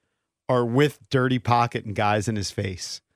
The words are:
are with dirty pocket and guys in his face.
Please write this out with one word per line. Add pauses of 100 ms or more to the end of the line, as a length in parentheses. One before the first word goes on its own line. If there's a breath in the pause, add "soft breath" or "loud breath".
(500)
are
with (120)
dirty
pocket
and
guys
in
his
face. (140)